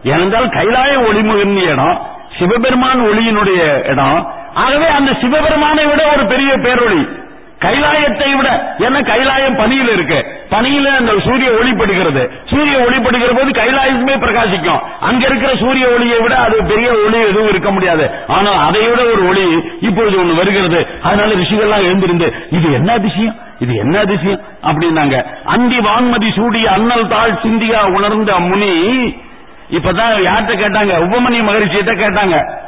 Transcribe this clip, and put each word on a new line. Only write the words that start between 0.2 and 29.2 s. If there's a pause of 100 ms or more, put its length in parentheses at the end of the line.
கைலாய
ஒளி
மிகுந்த
இடம், (380)
சிவபெருமான்
ஒளியினுடைய
இடம். (200)
ஆகவே
அந்த (100)
சிவபெருமானை
விட
ஒரு
பெரிய
பேரொளி, (400)
கைலாயத்தை
விட,
ஏன்னா
கைலாயம்
பனியில
இருக்கு, (260)
பனியில
அந்த (120)
சூரிய
ஒளி
படுகிறது. (160)
சூரிய
ஒளி
படுகிற
போது
கைலாயமே
பிரகாசிக்கும். (200)
அங்க
இருக்கிற
சூரிய
ஒளியை
விட
அது
பெரிய (140)
ஒளி
எதுவும்
இருக்க
முடியாது. (160)
ஆனால்
அதை
விட
ஒரு
ஒளி (160)
இப்பொழுது
ஒண்ணு
வருகிறது. (160)
அதனால
ரிஷிகள்லாம்
எழுந்திருந்து, (160)
"இது
என்ன
அதிசயம், (240)
இது
என்ன
அதிசயம்?" (220)
அப்படின்னாங்க. (200)
அந்தி
வான்மதி
சூடிய
அண்ணல்
தாழ்
சிந்தியா
உணர்ந்த
அம்முனி, (1000)